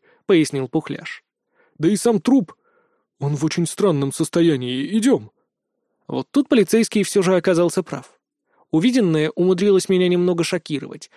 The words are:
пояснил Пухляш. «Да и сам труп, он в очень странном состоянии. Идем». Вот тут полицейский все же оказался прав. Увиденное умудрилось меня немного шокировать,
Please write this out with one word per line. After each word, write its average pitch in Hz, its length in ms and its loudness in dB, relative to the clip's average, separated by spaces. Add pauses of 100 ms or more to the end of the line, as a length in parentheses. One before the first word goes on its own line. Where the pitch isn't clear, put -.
(260)
пояснил 143 420 0
Пухляш. - 560 -8 (540)
«Да 156 100 2
и 208 80 2
сам 220 260 2
труп, 247 320 2 (640)
он 143 160 -4
в 139 80 -6
очень 160 220 -2
странном 143 460 0
состоянии. 147 840 -2
Идем». 202 340 0 (760)
Вот 131 240 -8
тут 277 180 0
полицейский 214 540 2
все 196 180 0
же 185 140 2
оказался 175 460 0
прав. - 380 -12 (540)
Увиденное 165 640 2
умудрилось 185 520 2
меня 185 200 2
немного 175 360 0
шокировать, - 720 -8